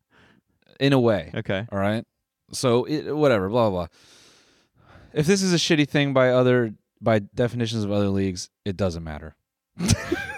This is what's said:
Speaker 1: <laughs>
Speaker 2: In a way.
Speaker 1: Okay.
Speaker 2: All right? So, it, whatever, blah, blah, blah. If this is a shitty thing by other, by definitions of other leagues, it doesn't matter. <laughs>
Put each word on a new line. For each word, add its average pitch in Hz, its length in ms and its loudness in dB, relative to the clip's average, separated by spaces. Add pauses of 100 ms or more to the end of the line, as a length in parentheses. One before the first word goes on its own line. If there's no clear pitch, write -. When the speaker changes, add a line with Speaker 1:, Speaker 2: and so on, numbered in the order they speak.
(200)
Speaker 1:
<laughs> - 600 -20
Speaker 2:
In 139 120 2
a 135 80 4
way. 101 340 0
Speaker 1:
Okay. 107 360 -4
Speaker 2:
All 101 80 -4
right? 107 260 -2 (480)
So, 123 320 2
it, 147 300 -6
whatever, 123 340 2
blah, 113 220 2
blah, 87 160 -4
blah. - 100 -20 (1160)
If 147 140 0
this 190 160 2
is 185 100 2
a 170 40 2
shitty 151 320 2
thing 143 240 0
by 131 180 4
other, 123 440 2 (260)
by 110 200 2
definitions 113 640 -4
of 101 80 -4
other 101 160 2
leagues, 98 420 -2 (140)
it 98 140 -6
doesn't 85 260 -4
matter. 78 300 -12 (440)
<laughs> 175 80 -4 (520)